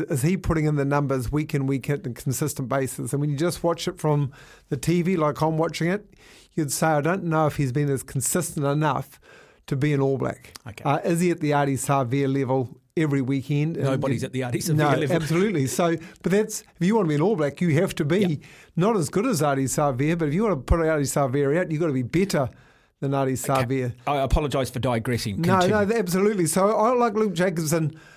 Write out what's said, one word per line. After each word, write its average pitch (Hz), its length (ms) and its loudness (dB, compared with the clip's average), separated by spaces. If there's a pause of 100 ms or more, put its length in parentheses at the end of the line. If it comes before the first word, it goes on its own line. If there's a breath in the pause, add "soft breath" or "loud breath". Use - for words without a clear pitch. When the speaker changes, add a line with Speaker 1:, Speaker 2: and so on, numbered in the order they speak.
Speaker 1:
is 131 140 -2
he 180 140 2
putting 160 300 0
in 151 100 2
the 139 80 0
numbers 139 480 0
week 151 200 -2
in, 135 140 0
week 135 240 -2
out 143 160 -4
on 123 60 -6
a - 20 -14
consistent 139 540 -4
basis? 131 440 -2
And 143 80 0
when 147 100 0
you 143 60 -2
just 170 280 -2
watch 170 240 -2
it 175 100 -6
from 147 320 0 (380 loud breath)
the 147 80 -4
T 170 260 2
V 185 140 0
like 151 260 0
I'm 160 160 2
watching 160 300 -2
it, 202 260 -4 (400 loud breath)
you'd 151 160 -2
say, - 160 0
"I 156 140 4
don't 175 240 0
know 160 240 2
if 143 80 -2
he's 135 160 0
been 147 180 0
as 135 140 -2
consistent 147 640 -2
enough 143 520 0 (480 loud breath)
to 143 100 -2
be 147 160 0
an 139 80 2
All 135 180 2
Black." - 340 -6 (140)
Speaker 2:
Okay. - 160 -14
Speaker 1:
Uh, 147 220 0
is 170 160 0
he 180 100 4
at 170 80 0
the 151 140 0
Ardie 143 220 2
Savea 135 580 0
level 131 440 0 (200)
every 139 260 2
weekend? 143 540 -2
And 131 100 -2
Speaker 2:
Nobody's 135 360 0
Speaker 1:
you 131 40 -2
Speaker 2:
at - 60 -12
the 131 80 -4
Ardie 123 160 -2
Savea 165 180 -2
Speaker 1:
No, 151 160 4
Speaker 2:
level. 135 240 2
Speaker 1:
absolutely. 160 540 0
So, 170 280 0 (280 loud breath)
but 180 80 0
that's, 214 300 0
if - 220 -6
you 202 120 4
wanna 202 100 2
be 151 80 2
an 147 60 2
All 196 160 2
Black, 147 240 -2
you 175 140 2
have 165 200 2
to 175 100 -2
be 156 140 2
Speaker 2:
Yep. 175 200 2 (360 loud breath)
Speaker 1:
not 208 220 2
as 156 120 0
good 202 180 0
as 208 140 0
Ardie 135 280 2
Savea, 147 500 0
but 160 80 0
if 143 80 -2
you 196 80 2
wanna 208 140 2
put 165 240 0
Ardie 156 220 2
Savea 139 580 0
out, 180 100 -2
you've 151 100 -2
gotta 170 120 0
be 131 100 -2
better 160 480 0 (480 soft breath)
than 139 140 -4
Ardie 135 380 -2
Speaker 2:
Okay. 135 140 2
Speaker 1:
Savea. 123 300 -2 (120)
Speaker 2:
I 143 120 0
apologise 135 520 0
for 127 100 -8
digressing. 113 600 -2
Speaker 1:
No, 180 200 4
Speaker 2:
Continue. 202 260 2
Speaker 1:
no, 226 100 0
absolutely. 190 500 2
So 190 300 2
I 220 160 4
like 240 220 2
Luke 214 180 0
Jacobson 165 640 0 (180 loud breath)